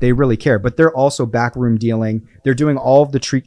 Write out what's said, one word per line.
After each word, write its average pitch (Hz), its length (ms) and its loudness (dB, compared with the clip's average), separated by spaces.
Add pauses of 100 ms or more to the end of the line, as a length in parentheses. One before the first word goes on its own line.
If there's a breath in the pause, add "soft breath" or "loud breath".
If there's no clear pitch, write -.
They 123 100 2
really 127 260 2
care, 120 220 0
but 117 180 -4
they're 160 180 4
also 139 300 0
backroom 117 520 -2
dealing. 110 500 -4 (160 soft breath)
They're 135 100 0
doing 147 240 0
all 131 260 4
of 139 100 -2
the 135 60 -2
tre-, 131 280 -4